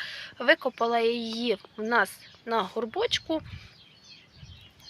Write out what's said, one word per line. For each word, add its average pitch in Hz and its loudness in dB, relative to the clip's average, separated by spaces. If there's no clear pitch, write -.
Викопала 233 2
її 226 0
в 214 -6
нас 220 4
на 226 2
горбочку, 262 -2